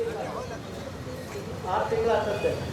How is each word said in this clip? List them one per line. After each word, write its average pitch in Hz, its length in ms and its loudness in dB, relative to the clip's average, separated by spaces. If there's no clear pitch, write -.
ಆರು 214 200 2
ತಿಂಗಳು 226 260 6
ಆತಂತೆ. 185 320 2